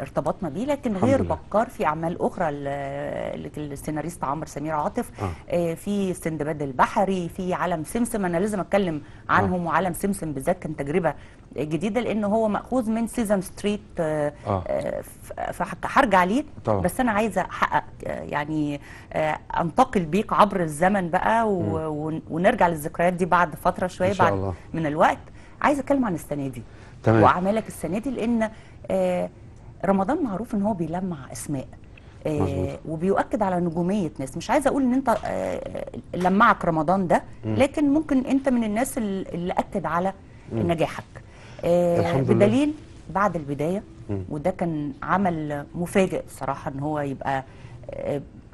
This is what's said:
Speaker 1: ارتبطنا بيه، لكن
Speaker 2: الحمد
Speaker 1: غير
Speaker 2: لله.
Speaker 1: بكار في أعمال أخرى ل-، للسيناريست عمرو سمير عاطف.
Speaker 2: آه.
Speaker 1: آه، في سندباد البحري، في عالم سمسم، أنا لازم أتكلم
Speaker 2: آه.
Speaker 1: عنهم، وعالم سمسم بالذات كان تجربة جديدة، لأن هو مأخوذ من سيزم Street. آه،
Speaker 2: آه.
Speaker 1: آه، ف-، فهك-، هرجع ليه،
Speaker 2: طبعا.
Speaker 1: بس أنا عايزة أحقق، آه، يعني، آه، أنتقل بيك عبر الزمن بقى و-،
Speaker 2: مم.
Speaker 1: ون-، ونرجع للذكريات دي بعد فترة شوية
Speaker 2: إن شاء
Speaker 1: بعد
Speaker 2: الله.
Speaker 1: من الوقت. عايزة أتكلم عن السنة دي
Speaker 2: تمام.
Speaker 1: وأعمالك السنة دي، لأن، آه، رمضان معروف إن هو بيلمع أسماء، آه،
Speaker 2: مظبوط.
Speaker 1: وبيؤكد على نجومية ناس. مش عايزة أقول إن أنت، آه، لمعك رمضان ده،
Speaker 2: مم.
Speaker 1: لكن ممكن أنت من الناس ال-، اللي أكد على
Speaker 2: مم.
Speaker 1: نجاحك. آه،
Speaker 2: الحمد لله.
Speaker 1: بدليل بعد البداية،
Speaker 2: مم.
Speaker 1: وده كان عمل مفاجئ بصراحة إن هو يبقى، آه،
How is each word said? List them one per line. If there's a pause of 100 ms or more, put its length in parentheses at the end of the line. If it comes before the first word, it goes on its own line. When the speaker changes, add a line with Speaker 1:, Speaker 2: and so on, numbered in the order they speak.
Speaker 1:
ارتبطنا
بيه،
لكن
Speaker 2:
الحمد
Speaker 1:
غير
Speaker 2:
لله. (100)
Speaker 1:
بكار
في
أعمال
أخرى
ل-،
للسيناريست
عمرو
سمير
عاطف. (120)
Speaker 2:
آه. (200)
Speaker 1:
آه،
في
سندباد
البحري،
في
عالم
سمسم،
أنا
لازم
أتكلم (280)
Speaker 2:
آه.
Speaker 1:
عنهم،
وعالم
سمسم
بالذات
كان
تجربة (420)
جديدة،
لأن
هو
مأخوذ
من
سيزم
Street. (180)
آه، (140)
Speaker 2:
آه.
Speaker 1:
آه،
ف-،
فهك-،
هرجع
ليه، (200)
Speaker 2:
طبعا.
Speaker 1:
بس
أنا
عايزة
أحقق، (220)
آه،
يعني، (320)
آه، (220)
أنتقل
بيك
عبر
الزمن
بقى
و-،
Speaker 2:
مم.
Speaker 1:
ون-،
ونرجع
للذكريات
دي
بعد
فترة
شوية
Speaker 2:
إن
شاء
Speaker 1:
بعد
Speaker 2:
الله. (200)
Speaker 1:
من
الوقت. (440)
عايزة
أتكلم
عن
السنة
دي (400)
Speaker 2:
تمام.
Speaker 1:
وأعمالك
السنة
دي،
لأن، (400)
آه، (560)
رمضان
معروف
إن
هو
بيلمع (160)
أسماء، (600)
آه،
Speaker 2:
مظبوط. (200)
Speaker 1:
وبيؤكد
على
نجومية
ناس.
مش
عايزة
أقول
إن
أنت،
آه، (300)
لمعك
رمضان
ده، (220)
Speaker 2:
مم.
Speaker 1:
لكن
ممكن
أنت
من
الناس
ال-،
اللي
أكد
على (400)
Speaker 2:
مم.
Speaker 1:
نجاحك. (600)
آه،
Speaker 2:
الحمد
لله.
Speaker 1:
بدليل (400)
بعد
البداية، (280)
Speaker 2:
مم.
Speaker 1:
وده
كان (100)
عمل
مفاجئ
بصراحة
إن
هو
يبقى، (460)
آه، (320)